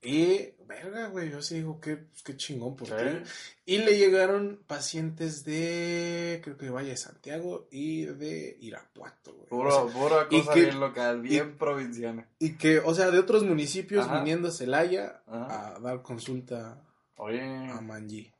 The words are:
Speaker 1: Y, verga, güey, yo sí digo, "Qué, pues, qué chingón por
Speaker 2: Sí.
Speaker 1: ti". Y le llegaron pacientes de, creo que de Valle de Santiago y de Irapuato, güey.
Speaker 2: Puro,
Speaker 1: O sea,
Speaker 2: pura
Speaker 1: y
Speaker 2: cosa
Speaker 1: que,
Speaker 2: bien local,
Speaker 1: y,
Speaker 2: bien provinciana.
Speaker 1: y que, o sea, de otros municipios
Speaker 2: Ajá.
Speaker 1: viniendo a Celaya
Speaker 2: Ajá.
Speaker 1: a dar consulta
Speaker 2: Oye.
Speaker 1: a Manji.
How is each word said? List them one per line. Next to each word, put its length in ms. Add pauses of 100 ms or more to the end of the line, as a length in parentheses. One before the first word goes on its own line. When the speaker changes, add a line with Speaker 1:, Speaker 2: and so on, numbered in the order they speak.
Speaker 1:
Y, 500 (140)
verga, 420
güey, 220
yo 120
sí 140
digo, 240
"Qué, 160
pues, 260
qué 140
chingón 400
por 120
Speaker 2:
Sí. 60
Speaker 1:
ti". 360 (440)
Y 40
le 200
llegaron 680
pacientes 800
de, 1000
creo 120
que 100
de 40
Valle 200
de 60
Santiago 760
y 320
de 560
Irapuato, 760
güey. 140
Speaker 2:
Puro, 360
Speaker 1:
O 60
sea, 100
Speaker 2:
pura 300
Speaker 1:
y 120
Speaker 2:
cosa 120
Speaker 1:
que, 120
Speaker 2:
bien 140
local, 460
Speaker 1:
y, 40
Speaker 2:
bien 280
provinciana. 680 (100)
Speaker 1:
y 180
que, 220
o 160
sea, 160
de 80
otros 240
municipios 640
Speaker 2:
Ajá. 140
Speaker 1:
viniendo 280
a 40
Celaya 760
Speaker 2:
Ajá. 500
Speaker 1:
a 40
dar 220
consulta 840 (320)
Speaker 2:
Oye. 260
Speaker 1:
a 380
Manji. 600